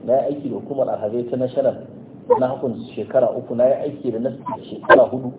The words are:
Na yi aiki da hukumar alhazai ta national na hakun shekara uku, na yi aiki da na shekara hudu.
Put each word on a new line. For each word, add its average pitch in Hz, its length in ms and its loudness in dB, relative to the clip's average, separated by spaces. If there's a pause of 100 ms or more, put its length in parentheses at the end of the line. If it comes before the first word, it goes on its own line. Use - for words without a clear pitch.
Na 117 160 2
yi 143 160 -2
aiki 139 160 -6
da 101 80 -4
hukumar - 280 -2
alhazai 110 420 -2
ta 131 60 -2
national 127 400 0 (640)
na 127 100 2
hakun 135 300 -4 (160)
shekara 113 360 2
uku, 120 240 -6
na 123 120 4
yi 135 80 6
aiki 143 380 -4
da 113 60 -4
na 123 120 -2 (400)
shekara - 400 6
hudu. - 280 -6